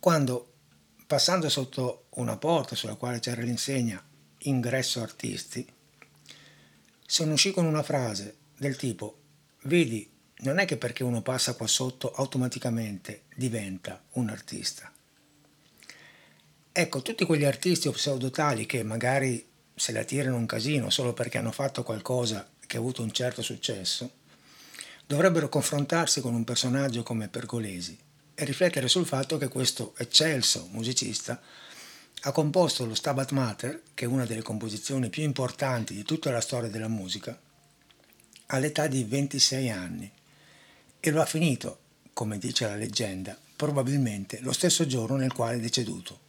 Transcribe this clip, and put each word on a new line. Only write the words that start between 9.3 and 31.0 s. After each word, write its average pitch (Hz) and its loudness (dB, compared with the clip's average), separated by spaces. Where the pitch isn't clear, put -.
"Vedi, 135 2
non 139 2
è 196 4
che 151 -2
perché 120 -4
uno 120 0
passa 127 0
qua 113 -4
sotto 131 -2
automaticamente 117 -2
diventa 104 -4
un 120 0
artista." - -10
Ecco, 147 2
tutti 220 0
quegli 151 4
artisti 160 2
o 135 2
pseudotali 131 0
che 117 -2
magari 120 0
se - -2
la 110 -2
tirano 131 0
un 117 0
casino 113 0
solo 123 2
perché 120 -2
hanno 113 -2
fatto 139 -2
qualcosa 110 -2
che - -6
ha 113 -2
avuto 120 -4
un 110 -2
certo 123 -2
successo, 110 -4
dovrebbero 160 4
confrontarsi 143 2
con 120 0
un 117 2
personaggio 123 0
come 110 -4
Pergolesi 104 -6
e - -4
riflettere 139 2
sul 180 4
fatto 135 0
che 131 0
questo 123 -2
eccelso 131 2
musicista 113 -2